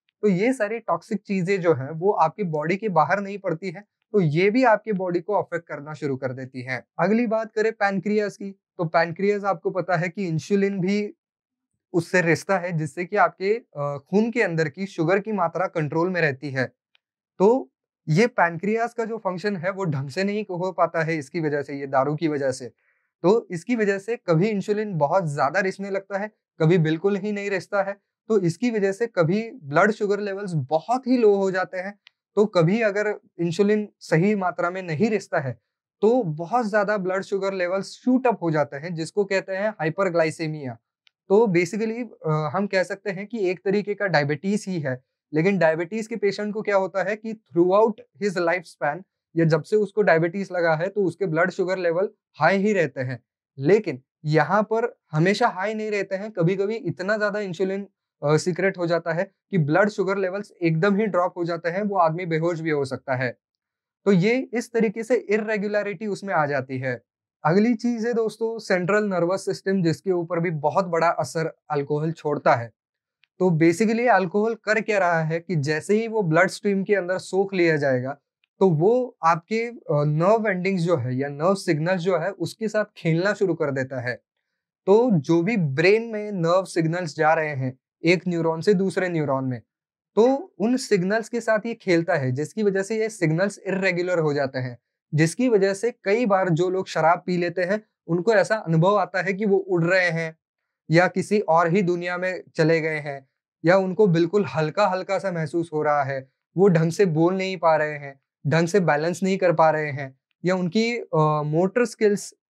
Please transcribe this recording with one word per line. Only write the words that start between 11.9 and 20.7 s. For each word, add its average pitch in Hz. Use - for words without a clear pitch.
उससे 175
रिश्ता 170
है, 180
जिससे 156
कि 202
आपके, 190
अ, 143
खून 220
के 226
अंदर 160
की 185
शुगर 180
की 208
मात्रा 175
कंट्रोल 160
में 175
रहती 143
है। 131
तो 240
ये 175
पैनक्रियास 208
का 226
जो 220
फंक्शन 190
है 170
वो 196
ढंग 139
से 185
नहीं 208
हो 185